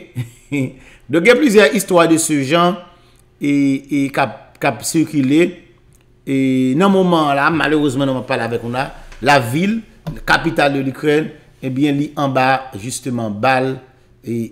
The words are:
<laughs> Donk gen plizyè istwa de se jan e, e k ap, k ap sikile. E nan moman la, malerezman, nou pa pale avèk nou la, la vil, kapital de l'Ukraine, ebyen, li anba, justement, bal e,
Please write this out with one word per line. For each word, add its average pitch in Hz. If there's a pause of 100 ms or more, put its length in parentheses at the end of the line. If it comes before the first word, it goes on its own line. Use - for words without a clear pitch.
(500)
<laughs> -
Donk 170
gen 240
plizyè 214
istwa 175
de 160
se 151
jan 175 (680)
e, 147
e 139 (120)
k 151
ap, 120 (260)
k 151
ap 113
sikile. 151 (840)
E 131
nan 196
moman 175
la, 139
malerezman, 147
nou 127
pa 127
pale 120
avèk 117
nou 120
la, 135 (340)
la 143
vil, 170 (500)
kapital 156
de 135
l'Ukraine, 147 (320)
ebyen, 139
li 147
anba, 131
justement, 117
bal 131 (500)
e, 117 (160)